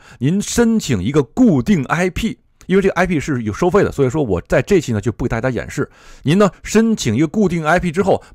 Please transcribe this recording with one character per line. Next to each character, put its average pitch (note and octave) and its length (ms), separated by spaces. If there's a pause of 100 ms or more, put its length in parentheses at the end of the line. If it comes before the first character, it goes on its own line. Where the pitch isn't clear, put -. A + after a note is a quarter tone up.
(180)
您 E3+ 240
申 A3+ 380
请 F#2+ 240
一 A#2 80
个 D3 100
固 E3+ 400
定 F#3+ 220
I F3+ 260
P， - 300 (260)
因 F#3 120
为 G3 40
这 F#3+ 80
个 - 60
I F3+ 100
P F3 140
是 B2 240
有 G#2 100
收 F3+ 160
费 F3 140
的， G2 80
所 C#3 120
以 B2+ 60
说 D3+ 140
我 F#2 180
在 D3 220
这 F#3+ 180
期 B2 100
呢， G#2+ 80
就 A2 120
不 C3 140
给 A2+ 40
大 A2+ 100
家 C3 120
演 E2+ 180
示。 - 220 (320)
您 E3+ 160
呢， G3+ 100 (140)
申 A3 340
请 A2 180
一 B2 40
个 D#3+ 80
固 G#3 200
定 E3 160
I E3 160
P F3 120
之 F3 100
后， F3+ 220 (120)